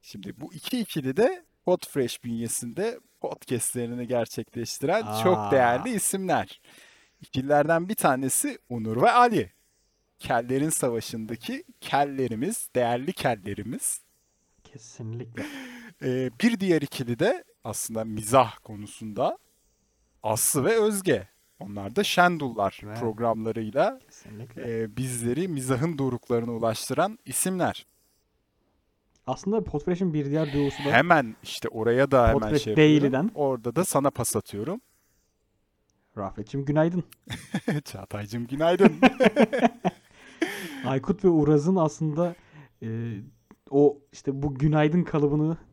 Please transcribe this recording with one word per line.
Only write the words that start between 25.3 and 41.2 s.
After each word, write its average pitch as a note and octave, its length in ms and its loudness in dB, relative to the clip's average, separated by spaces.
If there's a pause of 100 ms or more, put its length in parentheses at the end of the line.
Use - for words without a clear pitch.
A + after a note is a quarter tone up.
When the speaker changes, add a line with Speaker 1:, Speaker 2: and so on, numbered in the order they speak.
Speaker 1:
mizahın C#3 500 -2
doruklarına A#2+ 540 -2
ulaştıran B2 720 -2
isimler. E3 640 -2 (1400)
Speaker 2:
Aslında G3+ 380 -2
Podfresh'in F3 500 -2
bir C#3+ 160 -2
diğer D3+ 220 0
duosu C#3 320 -2
da C#3+ 80 0
Speaker 1:
Hemen C3+ 500 4
işte - 260 -8
oraya A#2+ 420 2
da B2 180 8
hemen A2+ 120 4
Speaker 2:
Podfresh C#3+ 220 0
Speaker 1:
şey A2 80 -4
yapıyorum. D3+ 220 6 (100)
Speaker 2:
Daily'den. C#3 320 2
Speaker 1:
Orada B2+ 420 -2
da F3 80 2
sana C#3 260 2
pas - 260 -4
atıyorum. A2+ 440 -6 (1400)
Speaker 2:
Rafet'cim G#2+ 480 -8
günaydın. D#3 400 0 (380)
Speaker 1:
<laughs> D3+ 420 -4
Çağatay'cım G#2 640 -8
günaydın. E3+ 460 6
Speaker 2:
<laughs> D3+ 80 -4 (1800)
Aykut C#3 400 -2